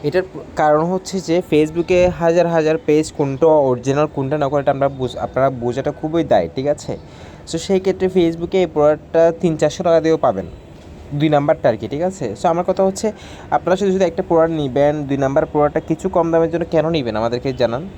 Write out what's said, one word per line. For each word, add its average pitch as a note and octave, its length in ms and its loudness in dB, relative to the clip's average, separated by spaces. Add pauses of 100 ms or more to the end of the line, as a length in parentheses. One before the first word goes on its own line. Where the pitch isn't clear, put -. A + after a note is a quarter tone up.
এটার D#3+ 180 0
প-, F3 220 -12 (120)
কারণ D3+ 280 4
হচ্ছে F#3 360 -4
যে E3+ 220 0 (100)
Facebook-এ E3 580 2
হাজার E3+ 380 2
হাজার D#3+ 380 2
পেজ, D3+ 260 2
কোনটা C#3 340 -2
অরিজিনাল, C#3 680 2
কোনটা C#3 220 -4
নকল, C#3+ 220 0
এটা C#3 120 0
আমরা C#3 180 0
বুঝ-, B2+ 280 -6
আপনারা C3+ 320 0
বোঝাটা B2 420 -4
খুবই D#3 320 -4
দায়, G2+ 320 2
ঠিক C3 120 -4
আছে? D3 300 -4 (500)
So, E3 100 -6
সেই F#3+ 220 0
ক্ষেত্রে F#3 280 -2
Facebook-এ E3+ 500 0
এই F#3 80 2
প্রোডাক্টটা D#3 680 2
তিন E3 260 0
চারশো D3+ 260 0
টাকা E3 160 4
দিয়েও D#3+ 180 2
পাবেন, G2+ 280 0 (680)
দুই D3 160 0
নাম্বারটা D3 400 2
আর A2 80 0
কি, G#2+ 100 -8
ঠিক C#3+ 140 -4
আছে? E3+ 400 -4
So, F#3 60 0
আমার E3+ 180 0
কথা F#3+ 180 0
হচ্ছে, G3 280 0 (400)
আপনারা E3 240 0
শুধু, F#3+ 160 0
শুধু F#3+ 140 2
একটা E3+ 180 -2
প্রোডাক্ট E3 300 2
নিবেন, D3 500 0
দুই C#3 140 -2
নাম্বার C#3 280 0
প্রোডাক্টটা D3 340 0
কিছু D#3+ 300 -4
কম E3+ 220 0
দামের E3 200 2
জন্য E3+ 200 -2
কেন D#3+ 180 2
নিবেন B2+ 260 -2
আমাদেরকে A#2+ 380 -2
জানান। B2+ 440 -2